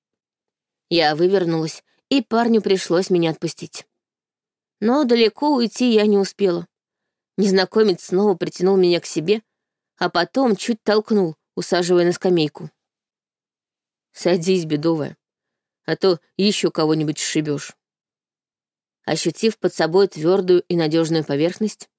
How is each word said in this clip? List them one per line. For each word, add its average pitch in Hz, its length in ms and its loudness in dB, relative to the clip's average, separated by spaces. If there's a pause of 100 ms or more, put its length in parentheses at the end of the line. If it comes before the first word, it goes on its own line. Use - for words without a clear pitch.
(880)
Я 156 260 2
вывернулась, 170 680 0 (260)
и 269 120 0
парню 233 400 0
пришлось 185 480 0
меня 170 220 2
отпустить. - 560 -10 (920)
Но 262 260 0
далеко 240 500 2
уйти 240 360 0
я 214 140 4
не 202 140 4
успела. 180 480 -2 (720)
Незнакомец 190 640 2
снова 190 320 0
притянул 180 400 -2
меня 175 240 2
к - 60 -14
себе, 185 360 -2 (560)
а 175 120 -2
потом 196 480 0
чуть - 260 -6
толкнул, 202 540 0 (180)
усаживая 175 500 0
на 175 60 2
скамейку. 170 580 -2 (1400)
"Садись, 175 540 -2
бедовая, 151 500 -2 (680)
а 160 100 -4
то 180 240 0 (160)
ещё 190 340 0
кого-нибудь 156 480 -2
сшибёшь". 151 600 -6 (1300)
Ощутив 170 520 -2
под - 160 -2
собой 180 360 2
твёрдую 180 580 2
и 175 80 -2
надёжную 160 480 0
поверхность, 165 760 -4